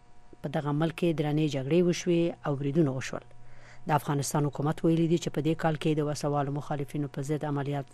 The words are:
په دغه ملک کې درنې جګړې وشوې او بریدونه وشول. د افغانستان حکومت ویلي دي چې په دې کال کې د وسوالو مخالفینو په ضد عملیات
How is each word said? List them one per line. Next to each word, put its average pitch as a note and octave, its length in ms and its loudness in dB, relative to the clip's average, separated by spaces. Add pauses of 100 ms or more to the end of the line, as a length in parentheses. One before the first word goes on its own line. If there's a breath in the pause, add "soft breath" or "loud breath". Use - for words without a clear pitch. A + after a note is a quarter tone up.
(420)
په D#3+ 140 -6
دغه D3 240 0
ملک D#3+ 200 0
کې E3+ 180 2
درنې D3+ 360 2
جګړې C#3 340 2
وشوې E3+ 340 2 (240)
او D3+ 60 0 (100)
بریدونه C#3+ 340 2
وشول. - 280 -6 (640 soft breath)
د D#3 100 4
افغانستان D3 500 0
حکومت D3 360 -2
ویلي E3 280 4
دي F3 60 4
چې D#3 180 -2
په D#3+ 100 0
دې D#3+ 160 2
کال D#3+ 200 2
کې D#3+ 80 2 (100)
د D3 80 0
وسوالو C#3+ 480 0
مخالفینو C#3+ 640 -4
په C#3 100 -4
ضد D3+ 220 -2
عملیات C#3+ 440 -2